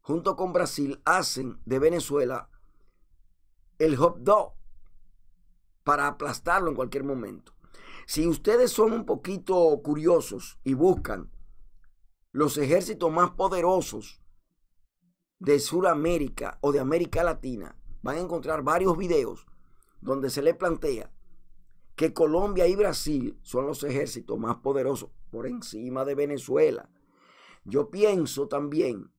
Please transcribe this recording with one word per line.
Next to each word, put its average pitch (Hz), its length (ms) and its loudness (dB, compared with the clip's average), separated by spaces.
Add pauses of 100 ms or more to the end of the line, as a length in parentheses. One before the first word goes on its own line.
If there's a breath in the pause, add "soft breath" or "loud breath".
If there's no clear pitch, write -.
junto 170 340 -2
con 185 180 -4
Brasil, 147 520 -2
hacen 139 600 -2
de 127 140 0
Venezuela 143 720 0 (1300)
el 156 180 4
hot 170 220 2
dog 180 360 4 (1300)
para 143 220 2
aplastarlo 160 640 -2
en 139 60 -4
cualquier 135 280 -4
momento. 127 500 -8 (520 loud breath)
Si 156 200 0
ustedes 220 440 4
son 220 220 4
un 226 120 -4
poquito 180 760 2
curiosos 151 840 0
y 135 100 0
buscan 131 560 2 (1000)
los 147 260 2
ejércitos 170 520 2
más 175 200 4
poderosos 185 920 0 (1160)
de 143 220 4
Sudamérica 160 1000 0
o 143 120 0
de 139 80 2
América 165 420 0
Latina, 127 540 -4 (260)
van 139 140 -4
a 165 40 -4
encontrar 156 420 -4
varios 170 340 2
videos 165 500 0 (540)
donde 135 300 -2
se 139 120 -4
le 165 120 4
plantea 156 580 -4 (840)
que 160 160 0
Colombia 175 560 4
y 185 80 2
Brasil 151 680 0
son 131 240 -2
los 143 160 -6
ejércitos 139 560 -4
más 113 200 -2
poderosos 135 520 -2 (200)
por 117 160 -8
encima 131 580 -6
de 139 100 -2
Venezuela. 143 760 0 (760 soft breath)
Yo 143 260 -2
pienso 175 560 2
también 143 720 -2